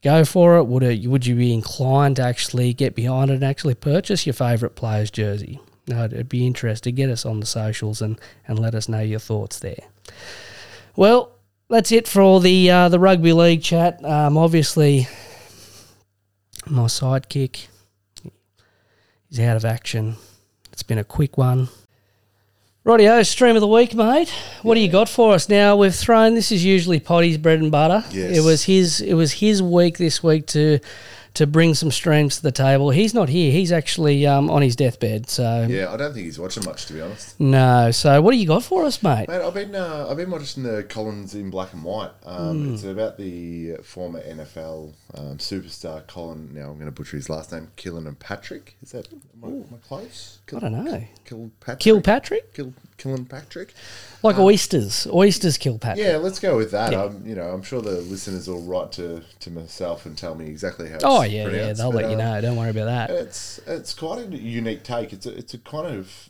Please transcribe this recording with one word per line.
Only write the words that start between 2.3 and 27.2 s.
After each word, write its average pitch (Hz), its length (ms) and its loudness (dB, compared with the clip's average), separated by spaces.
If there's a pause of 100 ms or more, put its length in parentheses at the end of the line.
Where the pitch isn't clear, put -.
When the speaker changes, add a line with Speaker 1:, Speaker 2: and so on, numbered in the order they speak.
Speaker 1:
get 131 200 -2
behind 131 380 0
it 135 40 0
and 131 80 -2
actually 139 300 -2
purchase 165 540 -2
your 131 60 -2
favourite 120 420 -2
player's 107 340 -4
jersey? 104 500 -6 (280)
No, 117 180 -4
it'd 120 240 -8
be 123 160 -2
interesting. 120 480 -4
Get 135 160 -2
us 113 160 -6
on 110 140 -4
the 107 80 -6
socials 107 540 -6
and, 110 180 -6 (280)
and 110 120 -4
let 113 160 -2
us 107 120 -6
know 110 120 -4
your 107 200 -4
thoughts 104 400 -8
there. - 260 -12 (1120)
Well, 233 360 4 (360)
that's 226 240 2
it 226 160 2
for 196 140 2
all 190 180 8
the, 180 300 6
uh, 180 200 6
the 175 100 4
rugby 175 340 6
league 170 300 6
chat. 170 420 0
Um, 147 320 2
obviously, 151 720 4 (1600)
my 127 160 0
sidekick 131 840 -4 (1600)
is 120 120 -8
out 117 160 2
of 113 80 -4
action. 113 500 -4 (560)
It's - 120 -16
been 110 160 -4
a 104 40 -4
quick - 340 -4
one. 127 300 2 (1200)
Rightio, 220 400 8
stream 233 300 4
of - 20 4
the 208 80 2
week, 233 260 4
mate. 240 360 2 (340)
What 226 120 4
do 233 40 4
you 214 60 4
Speaker 2:
Yeah. 165 80 0
Speaker 1:
got 208 160 4
for 220 240 4
us 175 160 2
now? 202 260 6
We've 196 180 4
thrown, 226 420 4
this 226 180 0
is 175 100 2
usually 180 380 2
Potty's 170 360 2